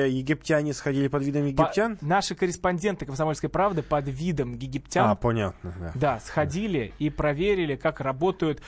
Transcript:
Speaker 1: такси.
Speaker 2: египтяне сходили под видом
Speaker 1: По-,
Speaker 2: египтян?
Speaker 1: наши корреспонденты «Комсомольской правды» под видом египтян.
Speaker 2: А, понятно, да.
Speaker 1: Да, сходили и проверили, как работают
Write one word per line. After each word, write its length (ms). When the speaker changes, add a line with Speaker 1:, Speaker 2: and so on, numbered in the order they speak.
Speaker 1:
такси. 120
Speaker 2:
египтяне 560
сходили 360
под 160
видом 180
Speaker 1:
По-, 60
Speaker 2:
египтян? 360
Speaker 1:
наши 340
корреспонденты 720
«Комсомольской 460
правды» 320
под 260
видом 460
египтян. 560
Speaker 2:
А, 40
понятно, 640
да. 160
Speaker 1:
Да, 260
сходили 800
и 120
проверили, 640
как 240
работают 680